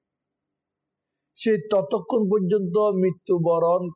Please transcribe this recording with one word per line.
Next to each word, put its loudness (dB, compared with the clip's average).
সে 0
ততক্ষণ 0
পর্যন্ত 0
মৃত্যুবরণ 0